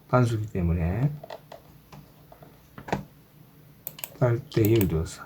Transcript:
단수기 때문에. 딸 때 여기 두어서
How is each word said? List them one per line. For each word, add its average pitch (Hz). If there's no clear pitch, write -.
단수기 117
때문에. 87
딸 120
때 113
여기 107
두어서 80